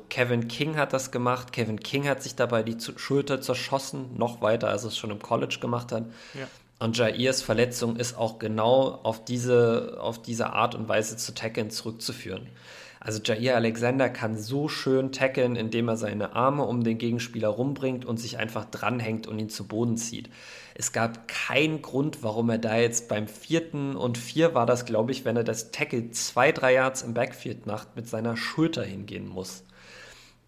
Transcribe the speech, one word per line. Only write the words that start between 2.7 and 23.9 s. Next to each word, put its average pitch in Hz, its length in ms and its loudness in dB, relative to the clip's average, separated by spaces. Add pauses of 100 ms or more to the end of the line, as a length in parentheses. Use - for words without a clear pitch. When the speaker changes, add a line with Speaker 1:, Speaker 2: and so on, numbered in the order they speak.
Speaker 1:
Zu-, - 220 -10
Schulter 139 420 0
zerschossen, 131 800 -2
noch 117 240 0
weiter, 110 260 4
als 104 160 0
es 107 140 -6
schon 110 120 -6
im 104 120 -8
College 131 380 0
gemacht 120 300 -2
hat. 117 140 -2 (300)
Speaker 2:
Ja. 135 120 -10 (340)
Speaker 1:
Und 113 180 0
Jairs 120 440 4
Verletzung 117 540 2
ist 120 200 -4
auch 113 220 0
genau 113 640 4
auf 113 220 -2
diese, 120 760 4
auf 117 200 -4
diese 113 320 -2
Art 117 220 2
und 110 140 -4
Weise 110 280 2
zu - 180 -6
tackeln 113 360 -4
zurückzuführen. 113 760 -8 (540)
Also 107 240 -4
Jair 120 320 2
Alexander 120 540 4
kann 110 260 -2
so 135 320 -2
schön 135 440 0
tackeln, 131 440 2
indem 117 320 0
er 113 80 0
seine 104 380 -4
Arme 135 300 2
um 117 200 0
den 113 140 2
Gegenspieler 117 500 -2
rumbringt 127 560 0
und 120 140 -4
sich 117 200 -8
einfach 110 280 -4
dranhängt 113 600 -2
und 110 120 -6
ihn 107 100 -4
zu 104 180 -10
Boden 113 300 0
zieht. - 320 -6 (460)
Es - 180 -4
gab 113 340 -2
keinen 156 560 2
Grund, 147 400 -2
warum 117 280 2
er 113 80 4
da 113 180 0
jetzt 117 320 2
beim 107 180 0
vierten 147 720 -2